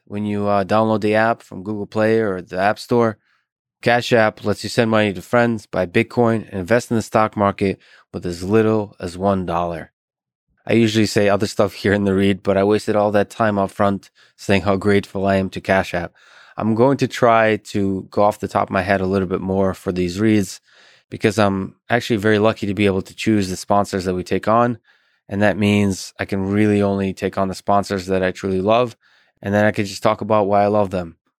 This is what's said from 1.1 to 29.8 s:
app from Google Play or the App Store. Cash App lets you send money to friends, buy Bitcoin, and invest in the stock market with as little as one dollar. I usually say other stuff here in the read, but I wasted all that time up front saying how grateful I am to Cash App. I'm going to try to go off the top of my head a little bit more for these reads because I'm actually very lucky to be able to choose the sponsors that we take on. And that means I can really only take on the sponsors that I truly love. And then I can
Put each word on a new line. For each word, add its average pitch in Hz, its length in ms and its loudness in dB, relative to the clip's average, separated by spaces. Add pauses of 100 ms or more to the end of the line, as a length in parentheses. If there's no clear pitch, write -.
app 113 280 0
from 98 200 -16
Google 101 240 -8
Play 110 320 0
or 98 240 -2
the 87 160 -10
App 101 220 0
Store. 117 380 0 (640)
Cash 120 300 2
App 110 320 2
lets 104 200 -4
you 101 60 -8
send 117 200 0
money 107 220 2
to 90 100 -10
friends, 120 440 0
buy 92 200 -2
Bitcoin, 113 640 0
and 98 120 -8
invest 110 300 0
in 120 60 0
the 110 60 0
stock 110 340 0
market 101 420 0 (340)
with 92 120 -10
as 87 180 -8
little 107 560 0
as 90 200 -10
one 95 260 0
dollar. 85 480 -6 (760)
I 113 60 0
usually 110 340 2
say 101 220 0
other 101 180 0
stuff 101 280 -2
here - 180 0
in 101 120 2
the 98 100 2
read, 98 280 0
but 98 140 0
I 95 80 4
wasted 104 320 0
all 104 160 2
that 101 180 0
time 104 280 0
up 95 120 -2
front 101 400 -2 (240)
saying 98 280 0
how 98 140 0
grateful 101 500 0
I 98 100 2
am 95 140 0
to 95 100 -12
Cash 95 340 0
App. 85 200 -6 (420)
I'm 110 180 0
going 127 220 4
to 127 100 0
try 113 500 4
to 98 540 -4
go - 120 0
off 104 180 2
the 98 80 -6
top 101 200 -2
of - 40 -6
my 95 100 0
head 95 200 0
a 92 40 -2
little 95 220 0
bit 90 140 -4
more 95 320 0
for - 180 -6
these 90 260 -4
reads 107 420 2 (500)
because 107 280 -2
I'm 98 380 0 (140)
actually 120 260 0
very 107 220 2
lucky 107 280 0
to 101 80 -4
be 101 120 2
able 95 160 2
to - 120 -16
choose 104 360 0
the 90 60 -4
sponsors 98 500 -2
that 92 80 -2
we 90 100 -6
take - 240 -2
on. 120 300 2 (500)
And 98 140 -2
that 95 160 2
means 104 600 0
I 101 60 -4
can 98 260 -4
really 104 320 2
only 98 300 -2
take 95 240 -6
on 98 120 -2
the 92 60 -8
sponsors 98 520 -2
that 95 160 0
I 92 100 0
truly 92 300 -4
love. 117 340 0 (460)
And 101 120 -2
then 104 120 4
I 107 40 4
can 104 140 -4